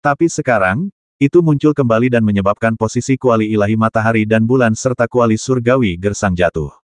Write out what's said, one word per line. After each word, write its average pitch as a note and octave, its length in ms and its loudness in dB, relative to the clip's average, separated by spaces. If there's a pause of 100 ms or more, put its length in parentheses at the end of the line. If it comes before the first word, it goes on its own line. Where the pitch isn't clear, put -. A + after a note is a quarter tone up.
Tapi D3 240 0
sekarang, A#2 640 -2 (240)
itu C#3+ 240 2
muncul D3+ 320 2
kembali A#2+ 400 0
dan A#2 80 -4
menyebabkan G#2 560 0
posisi B2 400 -2
kuali A2 320 0
ilahi G#2+ 320 0
matahari A2+ 480 0
dan A2 160 2
bulan A#2+ 320 2
serta B2 320 -2
kuali A2+ 320 0
surgawi B2 560 0
gersang G2 400 -2
jatuh. E2 520 -4